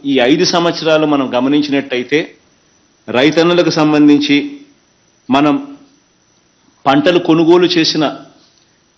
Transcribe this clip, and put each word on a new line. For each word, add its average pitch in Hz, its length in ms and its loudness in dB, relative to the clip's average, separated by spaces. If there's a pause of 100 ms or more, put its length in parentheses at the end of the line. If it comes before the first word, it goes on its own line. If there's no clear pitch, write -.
ఈ 139 140 -2
ఐదు 147 260 2
సంవత్సరాలు 165 640 -2
మనం 139 280 -2
గమనించినట్టయితే, 139 1000 -4 (720)
రైతన్నలకు 160 640 2
సంబంధించి 147 920 0 (720)
మనం 139 460 -2 (1080)
పంటలు 151 320 2
కొనుగోలు 170 480 2
చేసిన, 151 500 -2 (800)